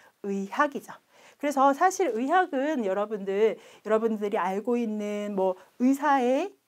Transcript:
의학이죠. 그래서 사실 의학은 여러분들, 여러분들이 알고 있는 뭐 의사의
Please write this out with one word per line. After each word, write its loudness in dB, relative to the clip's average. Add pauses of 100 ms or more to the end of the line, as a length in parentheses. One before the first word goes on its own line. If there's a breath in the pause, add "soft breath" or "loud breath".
(240 loud breath)
의학이죠. -2 (460 soft breath)
그래서 4
사실 2
의학은 0
여러분들, 0 (280 loud breath)
여러분들이 0
알고 -2
있는 -4
뭐 2 (240 loud breath)
의사의 2 (120)